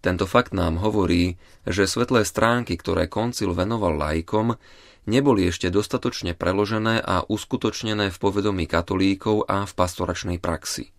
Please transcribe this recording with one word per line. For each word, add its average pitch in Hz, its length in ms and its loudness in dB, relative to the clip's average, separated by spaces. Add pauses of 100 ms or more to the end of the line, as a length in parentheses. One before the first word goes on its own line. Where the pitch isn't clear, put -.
Tento 92 240 0
fakt - 240 2
nám 85 240 0
hovorí, 90 640 2 (240)
že 95 240 0
svetlé 117 400 0
stránky, 117 480 0
ktoré 90 320 -2
koncil 107 480 -2
venoval 95 400 0
laikom, 82 640 -2 (480)
neboli 113 400 4
ešte 87 240 -2
dostatočne 101 640 -2
preložené 107 640 0
a - 240 -2
uskutočnené 107 880 -2
v - 80 -14
povedomí 98 480 0
katolíkov 95 800 0
a 98 160 0
v 101 80 -10
pastoračnej 90 720 -2
praxi. - 540 -6